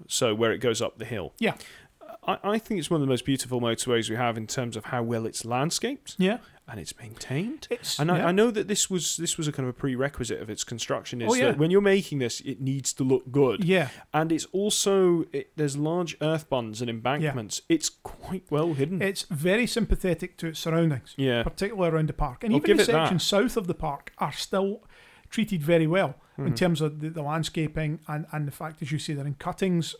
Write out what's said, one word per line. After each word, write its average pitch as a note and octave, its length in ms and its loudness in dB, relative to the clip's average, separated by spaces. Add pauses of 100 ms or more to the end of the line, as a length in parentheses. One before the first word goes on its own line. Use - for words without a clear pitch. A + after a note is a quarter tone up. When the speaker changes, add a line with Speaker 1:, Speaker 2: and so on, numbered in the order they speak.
Speaker 1:
so A2+ 260 2
where A2 180 2
it G2 60 -2
goes A2+ 220 0
up - 180 -4
the A2 60 -10
hill. G2 340 -8
Speaker 2:
Yeah. G#3+ 160 0 (720)
Speaker 1:
I, - 160 0
I G#3 160 0
think G#3+ 200 -4
it's D3 120 -4
one E3 100 4
of C3+ 60 2
the C3+ 40 2
most B2 140 0
beautiful B2+ 360 0
motorways A#2 500 0
we A2 60 -2
have A#2+ 200 0
in A2 100 -6
terms A#2 300 -6
of G#2 100 -10
how B2 160 -2
well A2+ 240 -2
it's - 180 -8
landscaped. D3+ 720 -2
Speaker 2:
Yeah. F#3 200 2 (300)
Speaker 1:
And A2+ 100 -10
it's - 200 -12
maintained. D3+ 720 -8
Speaker 2:
It's, - 280 -4
Speaker 1:
And D#3+ 140 2
I, F3 60 4
Speaker 2:
yeah. F3 80 2
Speaker 1:
I F3 60 4
know A3 200 6
that G3+ 160 -2
this - 200 0
was, F3+ 280 -2
this E3+ 200 -4
was D3+ 120 -2
a C#3+ 40 -2
kind C3 160 -4
of B2 60 -6
a - 40 -18
prerequisite B2+ 600 -2
of G#2+ 100 -10
its G2+ 120 -8
construction, A#2+ 600 -6
is G#3 80 2
Speaker 2:
Oh, B3 40 4
yeah. B3+ 120 4
Speaker 1:
that A3+ 120 2
when D#3+ 140 2
you're G3 80 6
making G3 400 2
this, A#2 220 -2
it C3 180 -8
needs C3+ 340 -2
to D3 100 -2
look C3 280 2
good. C#3 320 4
Speaker 2:
Yeah. E3+ 240 4 (260)
Speaker 1:
And D#3+ 160 2
it's D#3+ 220 0
also, F#3+ 800 4
it, C#3+ 240 -6
there's C#3+ 200 -2
large D#3+ 440 -2
earth D#3 280 0
bunds A#2 320 -2
and A#2+ 80 -2
Speaker 2:
Yeah. A2+ 60 -4
Speaker 1:
embankments. B2+ 720 -2
It's E3 200 2
quite - 640 -10
well D3+ 240 2
hidden. D#3+ 280 0
Speaker 2:
It's G3 200 -2
very F#3 440 2
sympathetic F3+ 720 0
to E3+ 100 -6
its D#3 120 -8
surroundings, D#3+ 560 2
Speaker 1:
Yeah. B2 260 2
Speaker 2:
particularly F#3+ 480 -2
around D#3+ 180 2
the D3+ 40 -4
park. C#3 320 -4
And G#3+ 100 2
Speaker 1:
I'll D4 40 4
Speaker 2:
even D4+ 100 2
Speaker 1:
give - 80 6
Speaker 2:
the G#3+ 80 6
Speaker 1:
it - 100 6
that. D#3+ 100 4
Speaker 2:
sections E3+ 200 2
south G#3 320 2
of G3 100 -2
the F3 80 -2
park - 440 -6
are D#3+ 140 -2
still G3 500 -4 (480)
treated G#3 320 0
very E3 240 6
well E3 300 2 (200)
in C#3 100 -4
Speaker 1:
Mm-hmm. E3 80 2
Speaker 2:
terms F3 260 2
of D3+ 200 -2
the, D#3 100 -6
the E3 120 -8
landscaping D#3 840 -2
and, D#3 240 -6
and D3+ 160 -4
the - 20 -6
fact, D#3+ 300 -12
as C3 100 -6
you D3+ 80 -2
say, D#3+ 140 -6
they're C#3 140 -6
in D3 80 -4
cuttings F3+ 640 -2